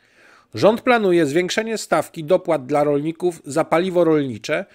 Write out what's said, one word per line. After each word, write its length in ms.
Rząd 280
planuje 440
zwiększenie 520
stawki 460
dopłat 420
dla 180
rolników 640
za 180
paliwo 400
rolnicze 720